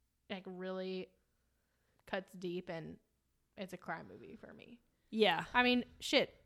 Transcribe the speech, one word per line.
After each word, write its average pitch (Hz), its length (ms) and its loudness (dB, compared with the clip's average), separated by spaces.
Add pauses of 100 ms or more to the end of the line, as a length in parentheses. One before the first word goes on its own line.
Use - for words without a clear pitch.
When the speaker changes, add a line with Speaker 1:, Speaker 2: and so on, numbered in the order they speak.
(300)
Speaker 1:
like, 190 160 -8
really 185 640 -6 (1000)
cuts 190 300 -4
deep, 180 320 -6
and 165 280 -8 (600)
it's 190 160 -10
a 180 40 -10
cry 165 300 -10
movie 110 320 -18
for - 140 -18
me. - 260 -20 (300)
Speaker 2:
Yeah. 185 340 4 (100)
Speaker 1:
I 247 100 6
mean, 247 200 6 (160)
shit. - 340 2 (120)